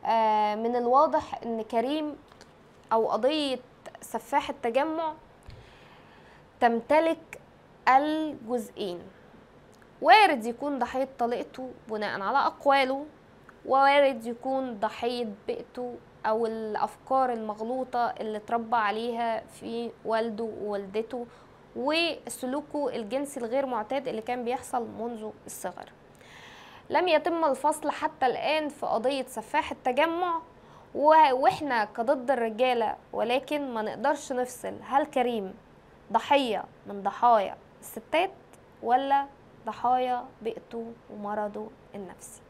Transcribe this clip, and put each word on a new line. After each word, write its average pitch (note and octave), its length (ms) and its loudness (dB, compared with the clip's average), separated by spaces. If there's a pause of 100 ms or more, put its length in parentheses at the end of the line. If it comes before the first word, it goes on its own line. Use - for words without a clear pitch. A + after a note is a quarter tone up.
آه، G#3+ 500 2
من A#3 220 0
الواضح C4 640 2
إن A3+ 200 -4
كريم C#4+ 540 -2 (760)
أو A3+ 180 4
قضية C4 480 0 (420)
سفاح - 500 -4
التجمع D4+ 640 -2 (1500)
تمتلك D4 800 2 (480)
الجزئين، B3 1120 0 (1000)
وارد D#4+ 440 8
يكون C4+ 320 -4
ضحية B3+ 300 -2 (100)
طليقته B3 520 -4 (180)
بناء G#3 320 -4
على G#3 180 0
أقواله، C#4 680 2 (600)
ووارد C4+ 600 6
يكون B3+ 540 -4
ضحية A#3+ 480 -4 (180)
بيئته B3 500 -8 (300)
أو A3 200 2
الأفكار A3+ 840 -2
المغلوطة A#3 800 -4
اللي G#3+ 280 -6
اتربى A#3 380 -2
عليها A3+ 720 0
في A#3 440 -8 (140)
والده A3 460 -2 (120)
ووالدته G#3 640 -6 (500)
وسلوكه C#4+ 1200 -2
الجنسي B3+ 440 -6
الغير B3 260 -2
معتاد B3+ 420 -4
اللي A3 140 -6
كان B3 220 -4
بيحصل A#3+ 440 -4 (100)
منذ A3 320 -8 (160)
الصغر. - 460 -12 (1000)
لم F4 180 4
يتم E4 360 2
الفصل D4 460 0
حتى D4+ 360 -2
الآن D4 420 0
في - 180 -8
قضية B3+ 400 0
سفاح - 440 -4
التجمع، E4 680 0 (540)
و-، D4+ 380 8
وإحنا C4+ 520 2
كضد A#3+ 460 -2
الرجالة، A#3 680 2 (160)
ولكن B3+ 640 -2
ما A3 80 -2
نقدرش B3 500 -2
نفصل B3 500 -6
هل C#4 240 2
كريم A#3 480 -2 (580)
ضحية B3+ 520 2 (220)
من G3+ 160 -10
ضحايا G#3+ 540 4 (240)
الستات E4+ 500 -2 (520)
ولا C#4 440 2 (400)
ضحايا B3 580 0 (180)
بيئته A3+ 500 -10 (180)
ومرضه G#3 580 -6 (260)
النفسي. - 560 -16